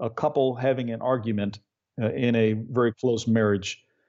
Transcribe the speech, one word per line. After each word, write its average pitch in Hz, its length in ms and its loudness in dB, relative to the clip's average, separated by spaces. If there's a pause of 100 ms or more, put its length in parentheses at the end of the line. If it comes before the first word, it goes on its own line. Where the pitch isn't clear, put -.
a 120 100 -4
couple 135 460 0
having 123 340 0
an 113 100 -8
argument, 107 600 -2 (420)
uh, 110 80 0
in 120 240 0
a 110 180 4
very 117 400 0
close 117 360 -2
marriage. 104 540 2 (260)